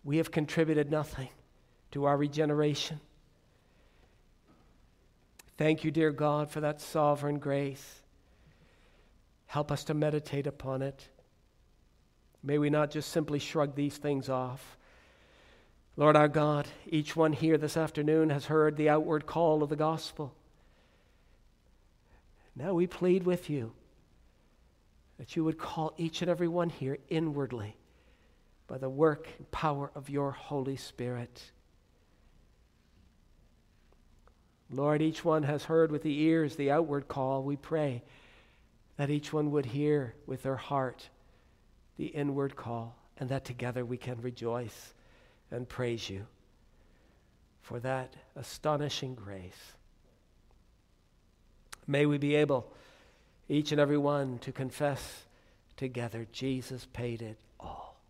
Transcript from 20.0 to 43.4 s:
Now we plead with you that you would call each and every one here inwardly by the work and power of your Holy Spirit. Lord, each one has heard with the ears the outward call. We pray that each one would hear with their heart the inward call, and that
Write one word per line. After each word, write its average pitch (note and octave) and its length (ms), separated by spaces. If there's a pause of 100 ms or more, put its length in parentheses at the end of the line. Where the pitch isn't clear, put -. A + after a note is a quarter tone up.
Now E3+ 200
we F3 100
plead F3+ 380
with F3+ 260
you A#2+ 220 (1500)
that - 180
you E3 80
would D#3+ 140
call - 400
each E3 240
and F3+ 80
every E3+ 180
one E3+ 220
here C3+ 300 (100)
inwardly C#3 680 (920)
by B2+ 100
the C3 140
work D3 360 (120)
and - 100
power C#3 460
of C#3 120
your C#3+ 220
Holy C3+ 460
Spirit. B2 760 (3250)
Lord, D3 320
each D#3 240
one D#3 180
has C#3+ 200
heard E3 280
with D3+ 120
the D3 180
ears D#3+ 360
the C#3 120
outward C#3+ 380
call. C3+ 340
We C#3 140
pray C#3+ 480 (920)
that C#3+ 120
each D3 240
one D3+ 180
would D3 140
hear C#3+ 480 (140)
with C3 160
their C3+ 140
heart C3 520 (840)
the C#3+ 100
inward C#3+ 500
call, A#2 400 (220)
and B2+ 120
that C3+ 160